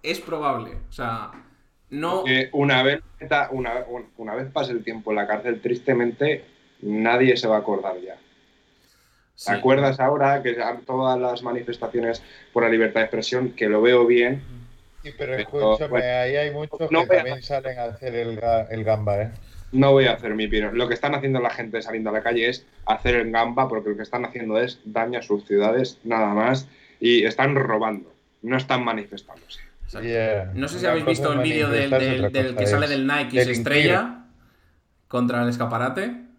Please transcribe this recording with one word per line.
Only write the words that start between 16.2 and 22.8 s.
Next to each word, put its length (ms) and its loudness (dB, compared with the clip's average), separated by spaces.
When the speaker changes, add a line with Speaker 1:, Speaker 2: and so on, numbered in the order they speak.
Speaker 3:
hay 160 0
muchos 280 -8
Speaker 2:
no 80 -2
Speaker 3:
que 60 2
Speaker 2:
voy 80 6
a 40 6
Speaker 3:
también 240 -4
salen 360 -4
a 60 -2
hacer 300 -8
el 240 -4
ga-, 300 2
el 140 -4
gamba, 380 2
¿eh? 100 -4
Speaker 2:
No 220 6
voy 120 8
a 80 4
hacer 220 -4
mi 120 -2
opinión. 300 0
Lo 100 2
que 60 -2
están 220 -2
haciendo 240 0
la 100 0
gente 320 -6
saliendo 280 -6
a 40 -4
la 80 -2
calle 280 0
es 160 -8